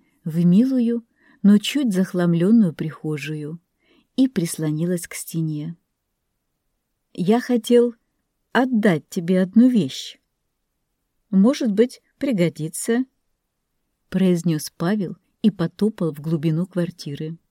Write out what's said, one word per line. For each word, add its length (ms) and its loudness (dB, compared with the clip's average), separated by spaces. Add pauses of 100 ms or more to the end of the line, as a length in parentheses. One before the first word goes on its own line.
(240)
в 200 -2
милую, 640 2 (380)
но 140 8
чуть 360 -2
захламлённую 800 2
прихожую 840 -8 (560)
и 120 2
прислонилась 800 -4
к 60 -20
стене. 640 -6 (1400)
«Я 260 0
хотел 560 2 (560)
отдать 580 0
тебе 320 0
одну 280 4
вещь. 480 -2 (1120)
Может 420 2
быть, 300 0 (160)
пригодится», 880 -2 (1040)
произнёс 680 0
Павел, 420 -4 (240)
и 100 2
потопал 600 -4
в 80 -14
глубину 440 -2
квартиры. 720 -8 (140)